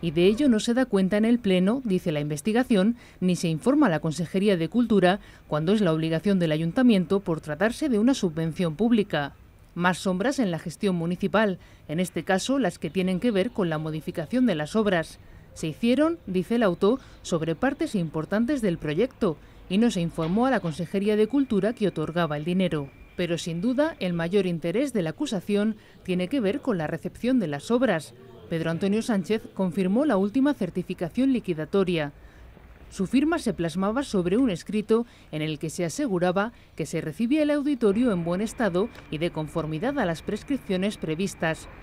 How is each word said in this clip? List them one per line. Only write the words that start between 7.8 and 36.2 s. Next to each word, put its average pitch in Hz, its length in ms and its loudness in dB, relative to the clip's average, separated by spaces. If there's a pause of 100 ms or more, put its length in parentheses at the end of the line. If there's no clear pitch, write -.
de 220 100 2
una 240 140 4
subvención 165 640 -2
pública. 202 560 0 (420)
Más 175 220 0
sombras 202 420 -2
en 214 100 2
la 160 100 -4
gestión 180 360 -2
municipal, 180 640 0 (300)
en 156 100 -2
este 175 240 -2
caso 196 340 0
las 208 220 0
que 170 100 -6
tienen 185 300 0
que 240 120 0
ver 196 200 0
con 180 180 0
la 156 80 -2
modificación 160 680 -2
de 202 100 2
las 151 220 -2
obras. 190 420 0 (340)
Se - 140 -6
hicieron, 262 580 2
dice 185 300 -2
el 240 80 2
auto, 196 360 2 (240)
sobre 160 320 -2
partes 277 400 -2
importantes 196 680 -2
del 175 160 0
proyecto 165 580 -2 (320)
y 185 100 -2
no 233 140 4
se 190 80 -2
informó 170 460 0
a 269 60 2
la 220 100 0
Consejería 185 560 -2
de 214 100 4
Cultura 233 460 0
que 208 160 0
otorgaba 160 480 -2
el 151 80 -6
dinero. 165 440 0 (260)
Pero 170 220 -2
sin 170 240 -6
duda, 262 380 0
el 180 140 -2
mayor 175 320 0
interés 175 480 -2
de 202 100 0
la 160 80 -4
acusación 208 640 -2 (280)
tiene 180 240 -2
que 277 120 -2
ver 220 220 -2
con 226 160 -2
la 156 100 -2
recepción 233 520 -2
de 185 80 -2
las 143 220 -6
obras. 226 440 0 (360)
Pedro 165 220 -2
Antonio 196 300 0
Sánchez 214 420 -2 (100)
confirmó 190 520 0
la 240 120 2
última 262 360 2
certificación 185 800 -2
liquidatoria. 175 800 0 (760)
Su - 180 -4
firma 302 300 2
se 226 160 -2
plasmaba 190 500 -2
sobre 185 340 0
un 269 120 4
escrito 214 560 0 (260)
en 156 100 -4
el 151 180 -4
que 160 100 -6
se 175 160 -4
aseguraba 190 680 0 (240)